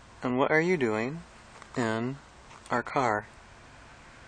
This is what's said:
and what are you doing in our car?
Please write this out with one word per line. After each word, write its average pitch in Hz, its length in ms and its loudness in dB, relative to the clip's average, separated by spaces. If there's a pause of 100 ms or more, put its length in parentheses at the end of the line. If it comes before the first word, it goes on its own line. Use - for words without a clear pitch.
(220)
and 123 160 0
what 139 140 4
are 156 100 6
you 180 160 2
doing 123 460 0 (520)
in 120 420 0 (520)
our 120 140 2
car? 113 420 0 (1040)